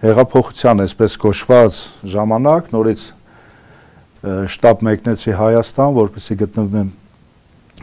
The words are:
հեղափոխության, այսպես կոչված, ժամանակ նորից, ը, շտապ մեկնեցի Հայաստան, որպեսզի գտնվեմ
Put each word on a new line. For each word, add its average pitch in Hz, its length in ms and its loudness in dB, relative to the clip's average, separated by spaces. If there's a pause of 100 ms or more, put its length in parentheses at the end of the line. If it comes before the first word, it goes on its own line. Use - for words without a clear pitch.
հեղափոխության, 117 800 2
այսպես 104 400 -2
կոչված, 110 560 2 (320)
ժամանակ 120 640 -2
նորից, 110 280 -2 (1160)
ը, 98 140 -6 (180)
շտապ 110 320 2
մեկնեցի 107 560 -2
Հայաստան, 117 560 0
որպեսզի 101 460 -2
գտնվեմ 101 480 -4 (920)